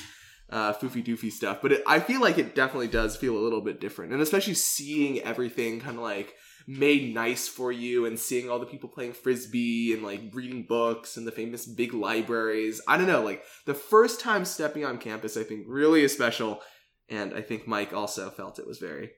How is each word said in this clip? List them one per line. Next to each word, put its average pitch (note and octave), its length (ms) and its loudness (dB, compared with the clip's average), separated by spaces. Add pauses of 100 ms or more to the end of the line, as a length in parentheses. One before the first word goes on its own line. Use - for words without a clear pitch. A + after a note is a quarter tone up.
(480)
uh, G#2+ 260 0
foofy B2 300 -4
doofy A2+ 260 -4
stuff, G2 300 -4
but C#3 120 4
it, C3 140 6
I D#3 140 8
feel B3+ 220 0
like F3 160 6
it B2 160 0
definitely C3 340 0
does A2 280 2
feel B2 200 0
a G#2 80 0
little A2+ 160 0
bit G2 200 -4
different. F#2+ 340 -8
And C#3+ 80 2
especially G3 320 2
seeing C#3+ 680 0
everything A#2 600 -2
kinda, A#2+ 180 -8
like, G2+ 320 -6 (340)
made C3+ 480 4
nice A#2+ 340 0
for B2 240 -4
you A#2+ 340 0
and A2+ 120 -4
seeing B2 320 -4
all A#2+ 80 -2
the B2 80 -6
people C3+ 220 -14
playing B2 240 -10
Frisbee A#2 800 0
and, A2 100 -2
like, G2+ 200 -6 (100)
reading B2 360 -8
books A#2 480 0
and A#2 100 -10
the A2+ 60 -6
famous A#2 340 -8
big A#2 280 -2
libraries. A2 920 0
I D3 80 6
don't F3+ 100 4
know, D3+ 160 4
like, G2 200 -4 (240)
the C#3+ 80 -2
first A3+ 460 6
time G3+ 240 2
stepping D3+ 400 -4
on B2 140 -4
campus, A2 380 -8
I A2 60 -2
think, G#2+ 240 -8
really D3+ 360 6
is C3+ 100 6
special. A2+ 480 0 (480)
And G#2+ 260 -6
I G#2+ 80 -6
think G#2+ 240 -8
Mike G#2 260 -4
also G2+ 380 -4
felt - 280 -14
it - 80 -12
was - 120 -12
very, F#2 400 -10